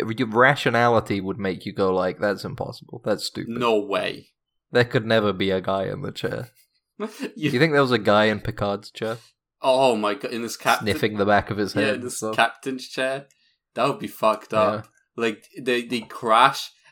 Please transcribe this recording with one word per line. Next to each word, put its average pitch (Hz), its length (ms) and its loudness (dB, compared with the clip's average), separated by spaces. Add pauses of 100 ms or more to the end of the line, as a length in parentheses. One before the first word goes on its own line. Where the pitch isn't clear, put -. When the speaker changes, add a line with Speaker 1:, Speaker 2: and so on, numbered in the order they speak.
(180)
Speaker 1:
your 123 100 0
rationality 117 920 4
would 95 180 -6
make 95 260 -4
you 101 80 -8
go 95 200 0
like, 92 260 0
"That's 101 240 -2
impossible. - 640 -12
That's 101 200 -2
stupid. - 320 -10
Speaker 2:
No 120 220 2
way. 95 500 -4 (420)
Speaker 1:
There 123 140 4
could 120 200 -2
never 110 280 2
be 95 180 0
a 95 100 0
guy 95 240 -2
in - 160 -6
the - 100 -8
chair." - 440 -8
Speaker 2:
<laughs> - 40 -20 (400)
You 208 80 -8
Speaker 1:
Do 156 480 -6
you - 40 2
think 160 140 4
there 143 80 4
was 131 100 2
a 120 60 2
guy 107 280 4
in 107 160 -2
Picard's 104 500 -4
chair? 113 260 -8 (440)
Speaker 2:
Oh 131 340 4
my 104 200 0
god, 120 160 -8
in 117 120 -6
this 110 140 -8
captain 120 300 0
Speaker 1:
Sniffing 107 300 0
the 98 80 2
back 101 240 4
of 101 80 -4
his 101 180 -2
Speaker 2:
Yeah, - 60 0
Speaker 1:
head 110 80 2
Speaker 2:
in - 60 0
Speaker 1:
and 123 80 -8
Speaker 2:
this 123 140 -8
Speaker 1:
stuff. 110 180 -6
Speaker 2:
captain's 127 520 -2
chair? 135 380 -6 (480)
That 123 140 0
would 139 120 -2
be - 80 -8
fucked - 460 -2
up. 107 320 2
Speaker 1:
Yeah. - 380 -10
Speaker 2:
Like, 113 220 -2 (140)
they, 123 240 0
they 117 180 -4
crash, 120 720 2 (200)